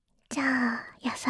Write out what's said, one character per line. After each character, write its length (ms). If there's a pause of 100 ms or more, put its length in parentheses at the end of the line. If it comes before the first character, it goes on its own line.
(300)
じ 120
ゃ 40
あ、 400 (160)
優 100 (180)